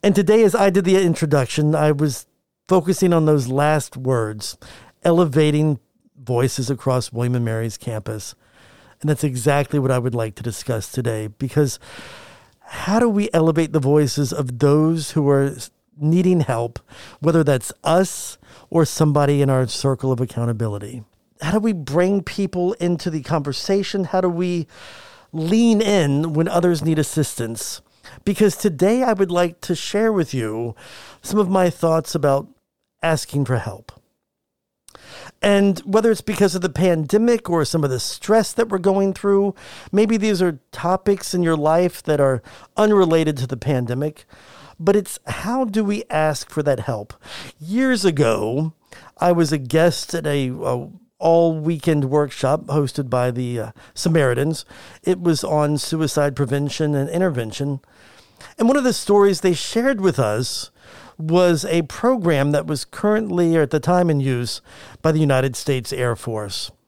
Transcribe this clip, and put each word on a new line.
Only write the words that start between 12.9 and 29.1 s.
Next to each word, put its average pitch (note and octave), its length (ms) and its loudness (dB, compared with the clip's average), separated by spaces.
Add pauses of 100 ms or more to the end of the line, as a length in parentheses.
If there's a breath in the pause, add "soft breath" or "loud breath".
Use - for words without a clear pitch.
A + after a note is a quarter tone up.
do A#3+ 100 4
we G#3 240 0
elevate D#3+ 400 2
the D#3 60 2
voices C#3+ 520 2
of B2+ 280 -6
those D3+ 520 2
who D3 180 0
are C#3 160 4
s-, B2+ 260 -8 (280)
needing E3+ 420 2
help, A#2+ 380 -4 (400 loud breath)
whether D#3+ 240 2
that's C3+ 300 0 (100)
us - 540 0 (320 loud breath)
or D#3+ 160 2
somebody C#3+ 560 2
in C3+ 80 2
our C3 160 2
circle C3 460 -2
of B2 100 -2
accountability? A2+ 840 -4 (380)
How D#3+ 120 -2
do G#3+ 60 2
we G#3+ 140 0
bring F3 480 0
people F#3 520 -4
into F3 360 -2
the D#3 140 -6
conversation? F3+ 840 -2
How F#3 160 -2
do F#3 80 0
we F3 380 -2 (640 loud breath)
lean G#3+ 480 2
in D#3+ 520 2
when D#3+ 140 0
others E3+ 360 0
need D#3 160 2
assistance? - 840 -4 (420 loud breath)
Because G3+ 320 2
today G3+ 480 0
I B3 80 2